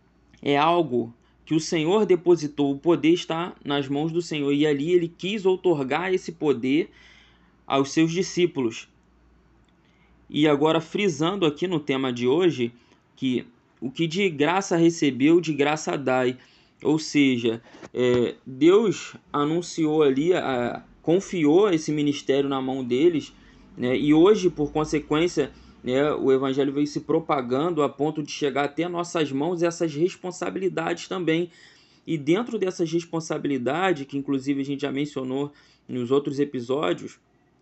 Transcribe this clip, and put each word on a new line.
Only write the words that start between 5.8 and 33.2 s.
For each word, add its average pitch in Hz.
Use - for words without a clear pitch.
esse 185
poder 143
aos 139
seus 165
discípulos. 170
E 151
agora, 156
frisando 175
aqui 151
no 165
tema 135
de 120
hoje, 127
que 127
o 135
que 165
de 185
graça 170
recebeu, 165
de 160
graça 151
dai. 127
Ou 151
seja, 123
é, 123
Deus 170
anunciou 156
ali, 147
a, 123
confiou 175
esse 156
ministério 143
na 135
mão 131
deles, 131
né? 123
E 147
hoje, 180
por 147
consequência, 156
né, 135
o 135
evangelho 135
veio 143
se 165
propagando 151
a 131
ponto 151
de 139
chegar 139
até 160
nossas 170
mãos 165
essas 165
responsabilidades 175
também. 175
E 160
dentro 202
dessas 180
responsabilidades, 156